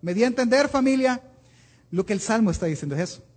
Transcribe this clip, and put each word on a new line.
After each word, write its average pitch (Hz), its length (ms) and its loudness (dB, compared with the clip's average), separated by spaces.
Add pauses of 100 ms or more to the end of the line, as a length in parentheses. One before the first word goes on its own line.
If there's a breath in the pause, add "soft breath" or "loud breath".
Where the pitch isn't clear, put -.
¿Me 175 120 -6
di 208 100 2
a 247 40 2
entender, 254 420 2
familia? 262 520 2 (680 soft breath)
Lo 185 160 -2
que 214 80 -2
el 196 60 -2
Salmo 220 320 2
está 165 160 -2
diciendo 147 280 -4
es 156 60 -2
eso. - 220 -8 (140)